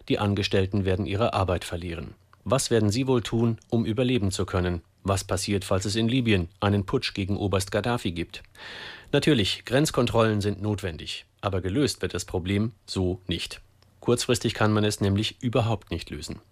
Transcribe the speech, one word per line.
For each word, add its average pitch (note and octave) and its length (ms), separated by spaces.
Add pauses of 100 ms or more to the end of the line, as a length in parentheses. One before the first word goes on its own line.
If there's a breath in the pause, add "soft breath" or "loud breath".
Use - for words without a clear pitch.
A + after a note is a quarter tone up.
die C3+ 100
Angestellten G2+ 640
werden F#2 220
ihre G#2 280
Arbeit F#2 300
verlieren. E2+ 500 (300)
Was - 260
werden G#2+ 220
sie B2+ 160
wohl B2 160
tun, A2+ 340 (120)
um A#2 160
überleben A2+ 460
zu F#2 140
können? F2+ 360 (220)
Was G2 200
passiert, G2 400
falls F#2+ 220
es G#2 100
in A2+ 140
Libyen A2+ 400 (100)
einen G2+ 260
Putsch - 280
gegen G2 240
Oberst F#2+ 340
Gaddafi A2+ 400
gibt? E2 320 (720 loud breath)
Natürlich, C3+ 500
Grenzkontrollen A2+ 800
sind G2 200
notwendig, G2+ 640 (140)
aber F#2+ 220
gelöst G#2+ 400
wird F#2 120
das - 120
Problem G2 480 (120)
so F#2 400
nicht. - 360 (400)
Kurzfristig A#2+ 520
kann G#2+ 200
man G#2+ 100
es G#2 180
nämlich G2+ 400
überhaupt A#2 480
nicht - 220
lösen. - 300 (100)